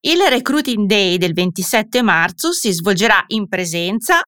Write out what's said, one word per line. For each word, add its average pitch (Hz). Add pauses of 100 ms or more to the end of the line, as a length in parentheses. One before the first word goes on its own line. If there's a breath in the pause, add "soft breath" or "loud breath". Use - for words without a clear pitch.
Il 339
Recruiting 262
Day 190
del 175
ventisette 190
marzo 190
si 240
svolgerà 196
in 214
presenza 185